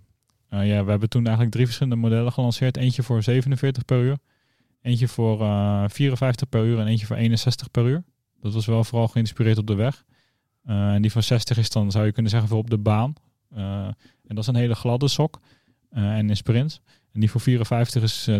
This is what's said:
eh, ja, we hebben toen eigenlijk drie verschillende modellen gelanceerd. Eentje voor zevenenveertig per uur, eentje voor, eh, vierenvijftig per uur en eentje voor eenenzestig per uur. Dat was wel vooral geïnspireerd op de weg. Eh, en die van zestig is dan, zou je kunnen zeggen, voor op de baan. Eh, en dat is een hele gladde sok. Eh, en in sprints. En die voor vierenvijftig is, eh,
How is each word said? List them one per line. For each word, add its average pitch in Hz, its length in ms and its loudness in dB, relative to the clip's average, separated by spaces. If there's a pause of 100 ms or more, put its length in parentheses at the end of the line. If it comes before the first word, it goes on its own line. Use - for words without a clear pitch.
(480)
eh, 101 200 -2
ja, 104 160 2
we 101 60 0
hebben 104 180 2
toen 120 140 0
eigenlijk 113 320 2
drie 123 120 2
verschillende 120 340 -2
modellen 117 320 0
gelanceerd. 127 440 0
Eentje 127 260 0
voor 113 200 0
zevenenveertig 127 600 0
per 123 180 0
uur, 135 140 0 (680)
eentje 120 260 0
voor, 110 320 0
eh, 101 480 0
vierenvijftig 131 600 -2
per 110 160 0
uur 117 140 2
en 107 80 0
eentje 107 200 0
voor 110 100 -6
eenenzestig 113 540 0
per 120 160 2
uur. 151 180 -2 (360)
Dat 104 140 -6
was 110 120 -2
wel 113 180 2
vooral 117 240 0
geïnspireerd 110 500 0
op 107 80 -2
de 107 80 0
weg. 113 300 -2 (600)
Eh, 101 300 0
en 101 80 2
die 107 100 2
van 113 100 0
zestig 117 360 0
is 110 120 0
dan, 101 200 0
zou 107 140 2
je 107 80 2
kunnen 110 180 -2
zeggen, 110 180 0
voor 110 100 0
op 117 120 -4
de 113 80 0
baan. 110 340 0 (380)
Eh, 98 340 -6 (420)
en 107 80 -10
dat 107 40 -6
is 104 80 -6
een 123 80 0
hele 120 200 2
gladde 123 340 0
sok. - 320 -2 (500)
Eh, 104 260 -2
en 107 120 0
in 104 80 0
sprints. 123 440 -2 (320)
En 107 80 -4
die 107 100 4
voor 117 100 -2
vierenvijftig 117 640 0
is, - 260 -2
eh, 107 120 2